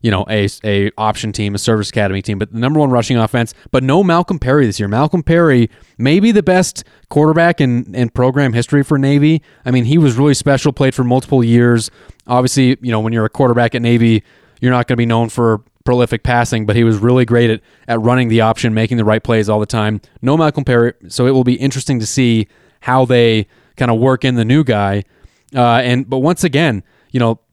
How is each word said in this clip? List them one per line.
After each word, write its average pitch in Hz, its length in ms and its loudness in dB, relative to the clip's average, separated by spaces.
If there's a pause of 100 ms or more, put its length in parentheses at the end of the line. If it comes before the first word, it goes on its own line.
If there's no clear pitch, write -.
you 117 80 0
know, 98 180 -2
a, 104 200 -2 (160)
a 101 340 -2
option 110 340 -4
team, 101 220 -6
a 98 40 -6
service 110 300 -2
academy 98 320 -4
team, 101 180 -6
but 98 140 -8
the 113 60 -10
number 135 200 -2
one 143 120 0
rushing 123 260 0
offense, 117 380 -2 (160)
but 131 120 0
no 143 220 2
Malcolm 175 340 0
Perry 131 280 2
this 101 120 -4
year. 101 80 -4
Malcolm 143 360 -2
Perry, 151 480 2 (260)
maybe 175 340 2
the 202 120 2
best 185 420 -2 (240)
quarterback 160 500 2
in, 120 360 -2
in 120 160 -2
program 127 420 0
history 139 300 0
for 143 160 0
Navy. 143 420 2 (240)
I 123 60 -4
mean, 123 160 2
he 139 100 2
was 139 220 2
really 143 160 2
special, 139 400 -2
played 131 200 -2
for 131 100 -2
multiple 127 380 0
years. 117 480 2 (360)
Obviously, 127 560 0
you 123 80 -6
know, 110 100 0
when 113 140 -4
you're 113 100 0
a 107 60 -2
quarterback 120 440 0
at 120 60 -4
Navy, 117 420 2 (380)
you're 123 120 0
not 123 160 -2
gonna 127 100 0
be 117 80 0
known 117 240 0
for 113 320 -2 (220)
prolific 123 380 0
passing, 117 440 -2
but 107 100 0
he 117 80 2
was 110 140 2
really 123 260 2
great 120 240 2
at, 110 120 -2 (280)
at 117 140 -2
running 123 260 0
the 113 140 2
option, 110 320 0
making 113 240 -2
the 107 80 0
right 107 160 0
plays 110 260 0
all 107 120 0
the 104 40 -2
time. 107 380 -4 (180)
No 135 160 0
Malcolm 151 280 0
Perry, 120 280 0 (160)
so 123 180 -2
it 127 40 2
will 131 140 2
be 123 100 2
interesting 135 460 -4
to 107 60 -6
see 117 400 0 (340)
how 131 260 0
they 117 400 2 (300)
kinda 120 180 0
work 127 280 0
in 131 120 0
the 117 100 0
new 139 200 2
guy. 101 380 -2 (520)
Uh, 120 220 2
and, 123 340 -2
but 135 80 -2
once 165 260 0
again, 139 380 0 (280)
you 131 100 -4
know 113 200 0 (120)